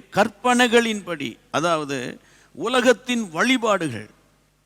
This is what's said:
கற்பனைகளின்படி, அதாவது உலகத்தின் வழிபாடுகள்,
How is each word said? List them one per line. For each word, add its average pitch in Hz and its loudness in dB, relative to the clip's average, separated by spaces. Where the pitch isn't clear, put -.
கற்பனைகளின்படி, 220 0
அதாவது 151 -2
உலகத்தின் 247 0
வழிபாடுகள், 190 -2